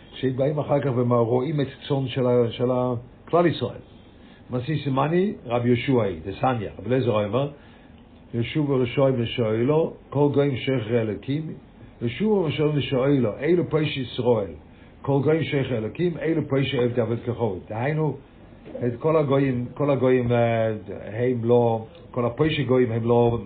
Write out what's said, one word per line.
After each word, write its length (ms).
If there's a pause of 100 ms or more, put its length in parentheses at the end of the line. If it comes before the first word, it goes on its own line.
(140)
שהם 240
באים 220
אחר 200
כך 160
ורואים 680
את 60 (200)
צאן 200
של 200
ה-, 240
של 200
ה-, 220 (360)
כלל 160
ישראל. 320 (720)
מסיס 360
מני, 460 (120)
רבי 220
יהושע, 420 (160)
דסניא, 440 (100)
רבי 80
אליעזר 380
אומר, 240 (840)
"ישוב 380
ראשון 460
ושואלו, 760 (160)
כל 240
גויים 220
שכר 460
אלוקים, 520 (480)
ישוב 440
ראשון 320
ושואלו, 600
אלו 300
פשעי 340
ישראל, 500 (480)
כל 220
גויים 200
שכר 340
אלוקים, 440
אלו 280
פשעי 340
עבדי 180
עבד 240
כחול." 320 (120)
דהיינו, 460 (720)
את 120
כל 180
הגויים, 560
כל 180
הגויים, 400
אה, 420 (400)
הם 300
לא, 420 (260)
כל 140
הפשעי 380
גויים 280
הם 120
לא 420